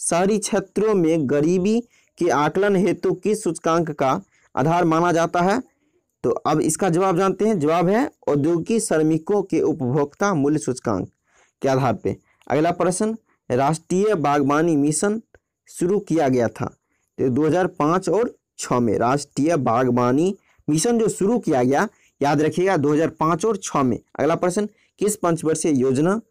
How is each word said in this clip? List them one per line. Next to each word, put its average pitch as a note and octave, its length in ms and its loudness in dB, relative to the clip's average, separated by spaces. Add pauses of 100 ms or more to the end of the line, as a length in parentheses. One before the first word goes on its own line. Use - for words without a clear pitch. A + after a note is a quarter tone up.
शहरी G3 380 0
क्षेत्रों G3+ 580 -2
में D#3+ 320 2
गरीबी F3+ 520 0 (380)
के F3 120 0
आकलन D3+ 480 0
हेतु F3 360 0
किस G3+ 300 -4
सूचकांक E3 480 -2
का C#3+ 280 -2 (340)
आधार E3 320 2
माना E3 260 2
जाता E3+ 300 0
है? G3+ 200 0 (600)
तो B2 60 0
अब D#3 300 0
इसका F#3 280 0
जवाब F3+ 280 0
जानते F#3+ 300 0
हैं, A3 120 0
जवाब E3 300 0
है A3 220 0 (180)
औद्योगिक D#3 540 0
श्रमिकों D#3+ 600 0
के E3 180 -2
उपभोक्ता D3 720 -2
मूल्य D3 240 0
सूचकांक A#2+ 500 -4 (540)
के C#3 60 0
आधार C3+ 260 0
पे। D3+ 220 -6 (300)
अगला D3+ 260 0
प्रश्न, F#3 440 -2 (340)
राष्ट्रीय D#3+ 640 0
बागवानी D3 600 0
मिशन D#3 440 0 (500)
शुरू F#3+ 300 -2
किया D#3+ 280 0
गया A#2+ 220 2
था, - 160 -8 (520)
तो C3 100 0
दो C#3 180 0
हज़ार F3 220 2
पाँच F3 400 0
और G#3 260 0 (240)
छः - 200 -2
में A#2 200 2
राष्ट्रीय C#3+ 600 0
बागवानी B2+ 800 0 (320)
मिशन A3+ 300 0
जो A3 120 2
शुरू G#3+ 300 0
किया C#3 220 0
गया, C#3+ 260 2 (320)
याद C#3+ 220 0
रखिएगा F3 340 0
दो D3 160 0
हज़ार D3+ 180 2
पाँच D#3+ 340 -2
और A3 140 0
छः - 240 -4
में। A#2+ 160 0 (160)
अगला D3 220 0
प्रश्न, F3+ 300 -2 (340)
किस G3+ 180 -2
पंचवर्षीय D#3+ 560 0
योजना C3+ 460 0 (100)